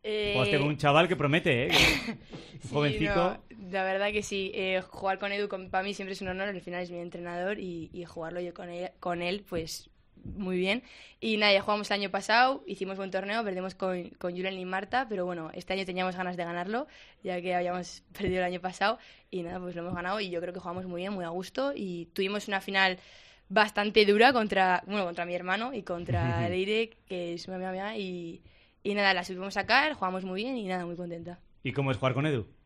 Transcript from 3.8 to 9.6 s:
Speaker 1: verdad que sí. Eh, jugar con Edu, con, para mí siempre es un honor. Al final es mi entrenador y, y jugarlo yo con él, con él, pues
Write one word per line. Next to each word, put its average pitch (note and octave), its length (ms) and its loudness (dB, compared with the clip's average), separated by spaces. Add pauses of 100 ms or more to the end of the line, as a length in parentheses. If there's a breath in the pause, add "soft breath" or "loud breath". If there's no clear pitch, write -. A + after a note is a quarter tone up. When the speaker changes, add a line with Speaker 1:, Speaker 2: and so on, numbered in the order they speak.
Speaker 1:
verdad G3 260 0
que G#3 140 -2
sí. F#3+ 320 -4
Eh, F#3 340 0
jugar F#3+ 300 -2
con G3+ 100 -4
Edu, G3+ 180 -2
con, F#3 220 -8
para F#3 140 0
mí G3+ 100 -4
siempre F#3+ 200 -8
es F#3+ 60 -10
un G3 80 -6
honor. F#3+ 200 -4
Al F#3 120 -6
final F3 220 -6
es F3 80 -8
mi F3 80 -8
entrenador F3 640 -6
y, E3+ 320 -8
y E3+ 120 -10
jugarlo E3+ 360 -8
yo F3 120 -6
con F3 180 -12
él, F3 280 -8
con F3 240 -4
él, G3 260 -4
pues E3 400 -6 (360)